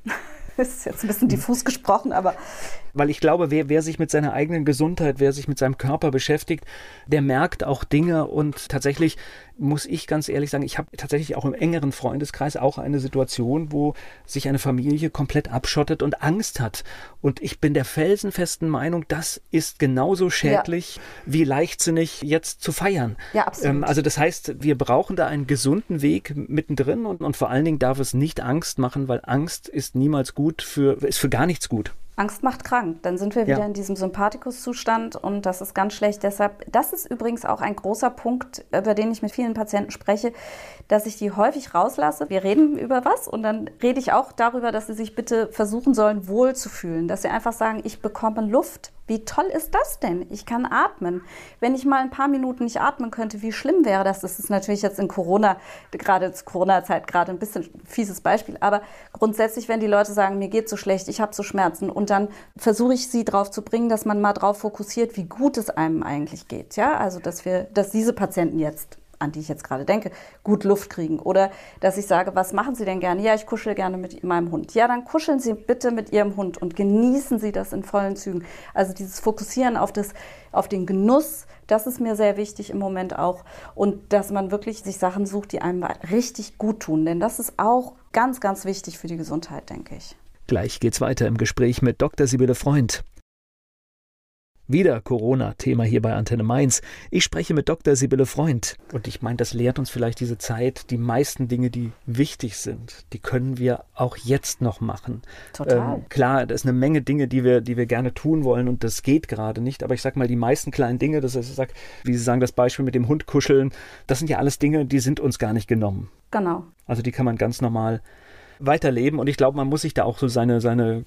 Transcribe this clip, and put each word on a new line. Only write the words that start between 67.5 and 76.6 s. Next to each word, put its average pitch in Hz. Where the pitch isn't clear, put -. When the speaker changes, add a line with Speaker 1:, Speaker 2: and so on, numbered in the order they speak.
Speaker 1:
dass 196
diese 220
Patienten 180
jetzt, -
an 147
die 151
ich 156
jetzt 151
gerade 135
denke, 202
gut 202
Luft 202
kriegen. 160
Oder 190
dass 190
ich 202
sage, 185
„Was 185
machen 233
Sie 226
denn 190
gerne?“ 185
„Ja, 214
ich 214
kuschel 214
gerne 185
mit 185
meinem 175
Hund.“ -
„Ja, 226
dann 240
kuscheln 311
Sie 233
bitte 233
mit 226
Ihrem 202
Hund 185
und 175